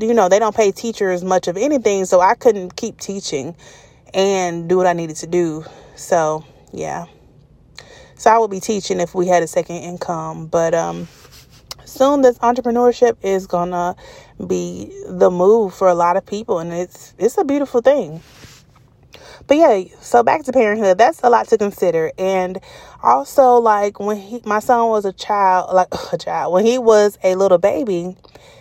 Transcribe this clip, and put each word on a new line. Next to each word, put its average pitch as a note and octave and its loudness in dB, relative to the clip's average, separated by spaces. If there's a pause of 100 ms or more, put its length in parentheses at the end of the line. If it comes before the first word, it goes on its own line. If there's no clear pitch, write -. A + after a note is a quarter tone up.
you A3 0
know, G#3 4
they F#3+ 4
don't G#3+ -2
pay G#3 2
teachers F#3+ -4
much F#3 0
of F3 -4
anything. G#3+ 0
So F#3 2
I F#3+ 4
couldn't G#3 -2
keep - -12
teaching E3+ -10 (600)
and F#3 -2
do F3+ 2
what F#3+ 2
I F3 2
needed E3 -8
to E3+ -14
do. E3 -4 (300)
So, D#3 -2 (280)
yeah. D#3 -10 (1120)
So - 2
I A3+ 4
would A3 0
be F#3+ -10
teaching F#3+ -6
if F3 -6
we F3+ -2
had F3 2
a E3 -4
second E3+ -6
income. E3 -10
But, E3 -2
um, E3+ -4 (760)
soon C#4 0
this B3 4
entrepreneurship A#3+ 0
is F#3+ -2
gonna F3 -4 (500)
be F3+ -6 (180)
the F#3 2
move F#3+ 2
for F#3+ 2
a F3+ 4
lot F3 0
of F#3+ -4
people. G#3 -6
And E3+ -10
it's, - -10
it's A3+ 0
a F#4+ 2
beautiful C4+ -2
thing. F#3 0 (1200)
But C#4+ 4
yeah, A3+ 4 (160)
so A#3+ 2
back D4+ 0
to B3+ -8
parenthood, G#3+ 2
that's B3 2
a A#3+ 4
lot A3 4
to A3 2
consider. F3 -2
And F#3 -4 (420)
also, C4 4
like, G#3 2
when G#3 -4
he, G#3 -12
my G#3+ -2
son A#3 2
was G#3+ 0
a F#3+ -4
child, F#3+ 0
like, F3+ 2 (140)
<laughs> - -16
a E3+ -4
child, E3 -6
when G3 2
he B3 2
was G#3+ 4
a F#3 0
little F#3 4
baby, F#3+ -2 (440)